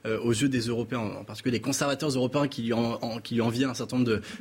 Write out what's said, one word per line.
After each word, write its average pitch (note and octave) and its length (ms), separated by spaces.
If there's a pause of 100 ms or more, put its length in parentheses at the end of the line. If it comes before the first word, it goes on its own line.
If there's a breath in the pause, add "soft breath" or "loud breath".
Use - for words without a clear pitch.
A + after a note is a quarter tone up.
euh, A2 160
aux A#2+ 100
yeux A#2 160
des C3 140
Européens, A#2 380
en G2+ 260
particulier A2+ 320
des - 40
conservateurs C#3+ 480
européens C3 380
qui C3+ 160
lui A#2 100
en, A#2 280
en, A#2 180
qui - 160
lui A#2 60
enviaient A#2 240
un C3 80
certain B2 240
nombre B2 120
de G#2 120 (200 loud breath)